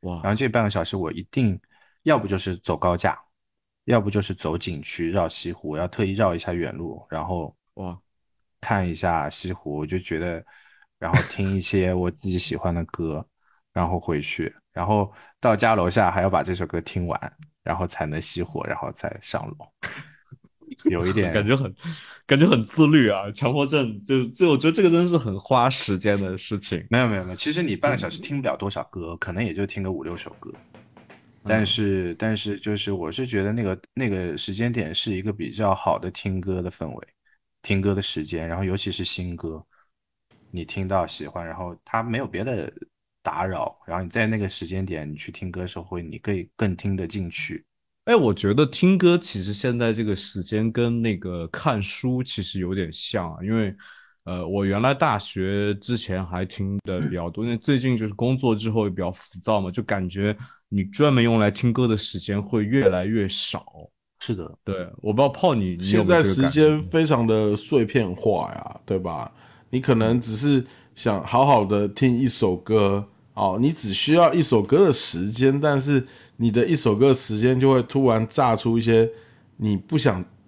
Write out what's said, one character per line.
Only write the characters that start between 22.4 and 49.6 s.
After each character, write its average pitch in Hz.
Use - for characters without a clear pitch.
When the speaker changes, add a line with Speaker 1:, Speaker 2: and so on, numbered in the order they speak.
Speaker 1:
很 127
自 156
律 147
啊， 101
强 127
迫 143
症， 131
就， 131
就 165
我 143
觉 131
得 160
这 180
个 180
真 170
的 180
是 175
很 110
花 127
时 104
间 101
的 95
事 104
情。 87
Speaker 2:
没 117
有， 127
没 107
有， 92
没 92
有， 90
其 -
实 175
你 104
半 143
个 131
小 92
时 -
听 143
不 123
了 73
多 98
少 85
歌， 85
嗯。 87
可 -
能 92
也 95
就 95
听 98
个 95
五 76
六 82
首 -
歌。 -
Speaker 1:
嗯。 -
Speaker 2:
但 110
是， 95
但 110
是 101
就 107
是 101
我 87
是 131
觉 110
得 101
那 117
个， 92
那 127
个 90
时 -
间 117
点 90
是 101
一 92
个 104
比 101
较 101
好 -
的 90
听 95
歌 92
的 90
氛 80
围， 58
听 98
歌 98
的 98
时 -
间， 80
然 82
后 98
尤 95
其 98
是 90
新 90
歌， 80
你 85
听 95
到 92
喜 76
欢， 85
然 82
后 87
它 113
没 117
有 135
别 -
的 113
打 82
扰， 92
然 85
后 92
你 90
在 113
那 110
个 101
时 95
间 95
点 78
你 76
去 76
听 90
歌 90
的 90
时 -
候 87
会， 87
你 78
可 -
以 92
更 98
听 98
得 92
进 90
去。 -
Speaker 1:
哎， 233
我 127
觉 101
得 143
听 185
歌 175
其 135
实 101
现 120